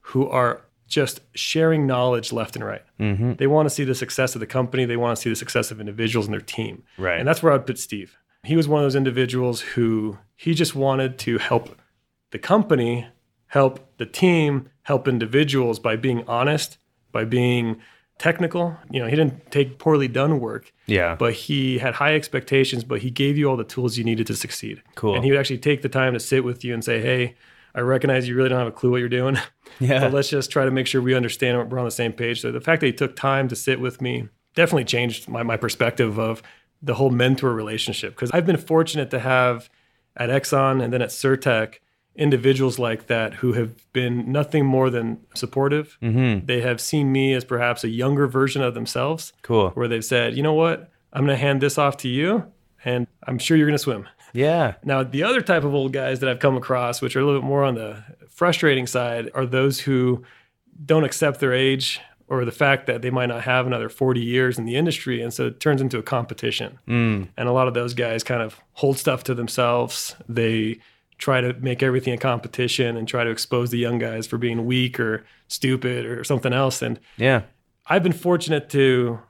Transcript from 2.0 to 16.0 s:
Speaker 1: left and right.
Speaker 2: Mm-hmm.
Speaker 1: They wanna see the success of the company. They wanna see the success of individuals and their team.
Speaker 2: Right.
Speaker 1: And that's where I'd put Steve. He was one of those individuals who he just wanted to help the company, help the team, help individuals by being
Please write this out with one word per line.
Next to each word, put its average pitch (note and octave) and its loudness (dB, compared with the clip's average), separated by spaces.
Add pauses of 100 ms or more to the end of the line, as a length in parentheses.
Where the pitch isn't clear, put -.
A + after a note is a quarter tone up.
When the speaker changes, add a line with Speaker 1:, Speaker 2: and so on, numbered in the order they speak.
Speaker 1:
left A2 -6
and A2+ -8
right. G#2 -8 (180)
Speaker 2:
Mm-hmm. G#2+ 0
Speaker 1:
They C3+ 0
wanna D3+ 4
see C#3+ -2
the B2+ 0
success B2+ -2
of A2+ -8
the G#2 -8
company. B2+ 0
They A#2+ 0
wanna A#2 0
see - -4
the A2 0
success - -4
of G#2+ -12
individuals G#2+ -2
and G#2 -6
their G#2 -6
team. - -10 (140)
Speaker 2:
Right. F2+ -2
Speaker 1:
And G#2 -2
that's D#3+ 2
where D#3+ 6
I'd B2+ 0
put B2+ -6
Steve. - -12 (260)
He D3+ 2
was D#3 4
one D3 2
of C#3+ 4
those C3+ 0
individuals B2+ 0
who A2 -2 (180)
he - -2
just D#3 0
wanted C3 0
to A#2+ -2
help - -2 (540)
the G#2+ -10
company, B2 2 (400)
help C3+ 2 (200)
the A#2+ -6
team, D3+ 2 (140)
help C3+ 0
individuals B2+ 2
by A2 0
being A#2 -2